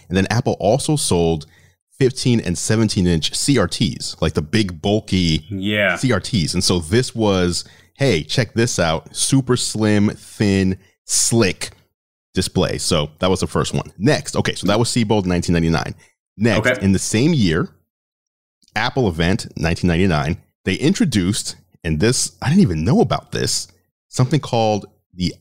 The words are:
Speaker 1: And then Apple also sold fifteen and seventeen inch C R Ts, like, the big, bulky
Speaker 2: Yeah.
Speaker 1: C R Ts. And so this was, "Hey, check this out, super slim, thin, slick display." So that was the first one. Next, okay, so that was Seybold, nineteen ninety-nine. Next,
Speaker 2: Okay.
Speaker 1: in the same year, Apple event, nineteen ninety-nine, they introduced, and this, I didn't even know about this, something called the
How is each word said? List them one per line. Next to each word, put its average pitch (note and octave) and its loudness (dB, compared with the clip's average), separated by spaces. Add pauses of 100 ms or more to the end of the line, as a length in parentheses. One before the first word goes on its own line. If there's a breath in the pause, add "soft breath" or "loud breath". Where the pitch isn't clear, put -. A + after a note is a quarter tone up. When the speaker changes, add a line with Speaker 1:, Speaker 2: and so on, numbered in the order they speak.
Speaker 1:
And F2+ -4
then F#2+ 2
Apple A2+ -2
also C3+ 0
sold E2 0 (500 soft breath)
fifteen B2+ 2
and F2 -4
seventeen A2 0
inch E2+ 0
C - 0
R G2 2
Ts, - -4
like, D#2+ 0
the E2+ 0
big, F2 -2
bulky F#2 0
Speaker 2:
Yeah. G2 -2
Speaker 1:
C B2 0
R G2+ 2
Ts. E2+ -2
And F2 0
so F2+ 0
this G2+ 0
was, F#2+ 0 (340 soft breath)
"Hey, G#2 2
check - -2
this A2 0
out, E2 -2
super B2+ 2
slim, G#2 2
thin, G2 0 (280 soft breath)
slick - 0 (640)
display." - -2
So D2+ -2 (100)
that F#2 2
was F#2 2
the E2+ -2
first - -2
one. - -6
Next, A#2 0
okay, F#2+ -2
so E2+ -6
that G#2 2
was A#2+ 0
Seybold, G#2+ 0
nineteen F2+ 0
ninety-nine. E2 0 (440 soft breath)
Next, G#2+ 2
Speaker 2:
Okay. - 0
Speaker 1:
in G2 4
the F#2 2
same C3 0
year, G#2 0 (1040)
Apple A#2+ 0
event, E2+ 0 (100)
nineteen E2 0
ninety-nine, E2 0 (300)
they F#2 0
introduced, A2 0 (260)
and D#2 -2
this, A2+ 0 (100)
I A#2 -2
didn't F#3+ 4
even E2 2
know D#3 2
about - -2
this, - -4 (400)
something B2+ 0
called A2 0 (300)
the F2 -2